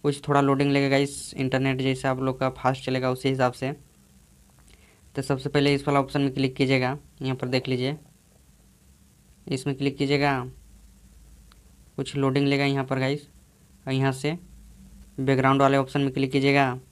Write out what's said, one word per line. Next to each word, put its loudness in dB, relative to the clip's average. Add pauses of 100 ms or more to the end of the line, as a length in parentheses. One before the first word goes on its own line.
कुछ 0
थोड़ा 4
लोडिंग 2
लेगा 2
गाइस, 0
इंटरनेट 0
जैसा 0
आप -2
लोग -2
का 0
फास्ट -2
चलेगा -2
उसी -2
हिसाब 2
से। -6 (1400)
तो -4
सबसे -4
पहले 2
इस -2
वाला 4
ऑप्शन -2
में 0
क्लिक -2
कीजिएगा, 0 (260)
यहाँ -4
पर -6
देख -2
लीजिए, -2 (1500)
इसमें -4
क्लिक -2
कीजिएगा, 2 (1600)
कुछ -6
लोडिंग 2
लेगा 2
यहाँ 0
पर -2
गाइस। -2 (580)
और -4
यहाँ 2
से -4 (840)
बैकग्राउंड 4
वाले 6
ऑप्शन -2
में 0
क्लिक -2
कीजिएगा 2 (140)